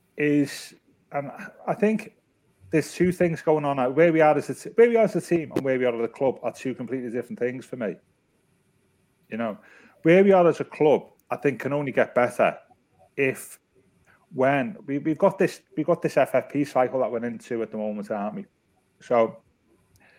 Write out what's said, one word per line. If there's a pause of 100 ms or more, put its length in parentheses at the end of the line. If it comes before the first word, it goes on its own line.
(160)
is, (380)
and (340)
I
think (560)
there's
two
things
going
on.
Where
we
are
as
a
t-,
where
we
are
as
a
team
and
where
we
are
as
a
club
are
two
completely
different
things
for
me. (1300)
You
know, (460)
where
we
are
as
a
club, (280)
I
think,
can
only
get
better (580)
if, (720)
when (100)
we,
we've
got
this, (160)
we've
got
this
F
F
P
cycle
that
we're
into
at
the
moment,
aren't
we? (540)
So (840)